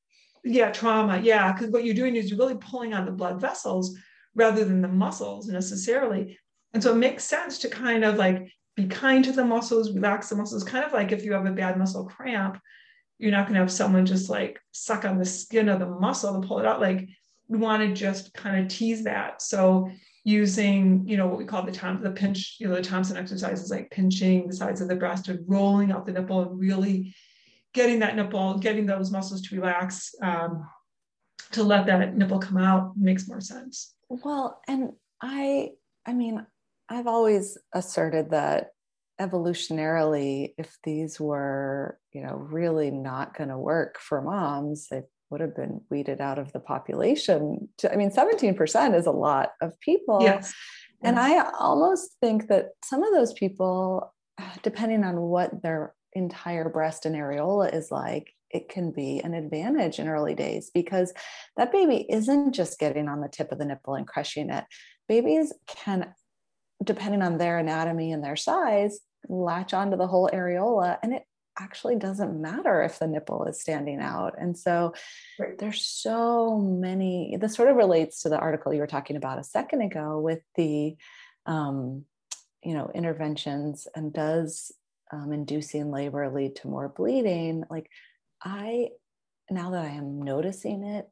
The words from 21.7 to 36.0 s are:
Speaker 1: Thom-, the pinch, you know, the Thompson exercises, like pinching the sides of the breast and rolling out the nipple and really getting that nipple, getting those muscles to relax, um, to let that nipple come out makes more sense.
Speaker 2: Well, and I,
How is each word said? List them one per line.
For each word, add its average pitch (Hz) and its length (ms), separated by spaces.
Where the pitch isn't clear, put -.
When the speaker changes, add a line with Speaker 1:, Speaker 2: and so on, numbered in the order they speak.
Speaker 1:
Thom-, 185 300
the 196 80
pinch, 196 500
you 220 80
know, 185 60
the 180 80
Thompson 185 340
exercises, 185 540
like 190 200
pinching 185 580
the 185 60
sides 185 260
of 185 80
the 180 80
breast 185 320
and 185 100
rolling 196 440
out 185 120
the 190 80
nipple 185 300
and 180 160
really 190 560
getting 240 280
that 214 160
nipple, 196 420
getting 214 280
those 190 260
muscles 190 300
to - 120
relax, 185 680
um, 170 460
to 226 100
let 202 240
that 185 300
nipple 190 240
come 190 160
out 190 400
makes 190 320
more - 120
sense. - 540
Speaker 2:
Well, 269 580
and 269 280
I, 277 480